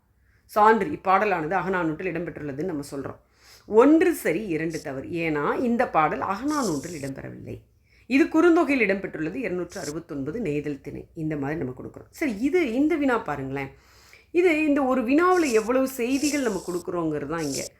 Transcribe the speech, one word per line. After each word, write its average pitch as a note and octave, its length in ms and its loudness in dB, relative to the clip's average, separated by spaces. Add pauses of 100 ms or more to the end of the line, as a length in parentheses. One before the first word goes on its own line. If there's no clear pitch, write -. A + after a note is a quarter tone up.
(440)
சான்று, G#3+ 420 6
இப்பாடலானது F#3 680 0
அகநானூற்றில் F3 580 -2
இடம்பெற்றுள்ளதுன்னு D3+ 520 -6
நம்ம D#3 260 -4
சொல்றோம். - 280 -10 (480)
ஒன்று D4+ 480 6
சரி, G#3 320 -2
இரண்டு D#3 360 -4
தவறு. C#3+ 260 -8
ஏன்னா E3 520 -2
இந்த A#3+ 280 0
பாடல் E3 320 0
அகநானூற்றில் F#3+ 800 -4
இடம்பெறவில்லை. C3 580 -10 (480)
இது C#4 180 4
குறுந்தொகையில் D#4+ 640 4
இடம்பெற்றுள்ளது, F#3 460 -4
இருநூற்று F3+ 460 -6
அறுபத்தொன்பது D#3 600 -6
நெய்தல் D3 400 -4
திணை. B2+ 340 -14
இந்த D#3 220 -4
மாதிரி D3 220 -4
நம்ம C#3+ 240 -6
கொடுக்குறோம். - 280 -16
சரி, A#3+ 280 -4
இது C#4 340 0
இந்த D4+ 220 2
வினா C4+ 240 2
பாருங்களேன். C3+ 520 -6 (600)
இது D#4+ 340 2
இந்த C#4+ 180 2
ஒரு B3+ 200 2
வினாவுல D#4+ 500 4
எவ்வளவு B3 360 2
செய்திகள் C4+ 540 0
நம்ம G3 240 -2
கொடுக்குறோங்கிறது E3+ 600 -4
தான் E3 160 -4
இங்க. C#3+ 260 -4 (120)